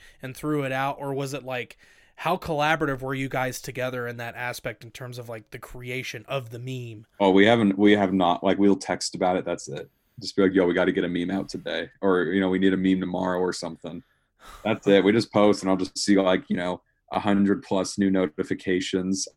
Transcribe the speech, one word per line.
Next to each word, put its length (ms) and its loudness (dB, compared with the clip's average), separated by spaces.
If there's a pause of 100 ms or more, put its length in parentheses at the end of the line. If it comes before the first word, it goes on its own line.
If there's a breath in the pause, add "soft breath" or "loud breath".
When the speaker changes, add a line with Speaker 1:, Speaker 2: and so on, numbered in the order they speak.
(220 soft breath)
Speaker 1:
and 140 -12
threw 280 -2
it 100 -4
out? 260 -2
Or 140 -6
was 200 -4
it, 120 -10
like, 320 -8 (420 soft breath)
how 160 -2
collaborative 680 -2
were 120 -6
you 160 -4
guys 320 -4
together 460 -6
in 100 -10
that 160 -10
aspect 500 -8
in 60 -18
terms 300 -14
of, 100 -14
like, 220 -14
the 80 -14
creation 680 -10
of 220 -6
the 80 -12
meme? 480 -10 (140)
Speaker 2:
Oh, 100 6
we 160 8
haven't, 320 4
we 160 6
have 180 4
not, 320 2
like, 140 2
we'll 180 6
text 380 -6
about 240 0
it. 80 -4
That's 220 -6
it. 200 -12 (320)
Just 160 -12
be 60 2
like, 140 4
"Yo, 100 6
we 80 2
gotta 180 2
get 120 -2
a 40 -2
meme 220 -4
out 180 -4
today." 440 -8 (100)
Or, 220 2
you 180 0
know, 80 0
"We 80 2
need 160 4
a 40 0
meme 220 2
tomorrow," 400 -4
or 140 -2
something. 480 -12 (600 loud breath)
That's 240 -2
it. 160 6
We 80 6
just 200 0
post 300 4
and 80 -2
I'll 80 2
just 180 -4
see, 240 2
like, 300 2
you 80 -2
know, 240 -6 (300)
a 80 -4
hundred 440 2
plus 340 -2
new 140 2
notifications 1200 -2